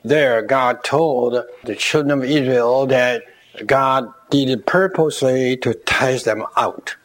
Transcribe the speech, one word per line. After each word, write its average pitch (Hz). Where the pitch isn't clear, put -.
there 123
God 123
told 123
the 110
children 143
of -
Israel 131
that 123
God 135
did 139
it 123
purposely 143
to 117
test 131
them 110
out -